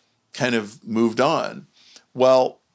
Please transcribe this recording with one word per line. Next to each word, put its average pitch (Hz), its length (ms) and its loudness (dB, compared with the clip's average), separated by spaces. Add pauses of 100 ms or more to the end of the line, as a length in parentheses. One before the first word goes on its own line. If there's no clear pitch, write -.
(320)
kind 123 220 -2
of 107 280 -6
moved 113 380 -2
on. 139 460 -2 (480)
Well, 127 460 2 (140)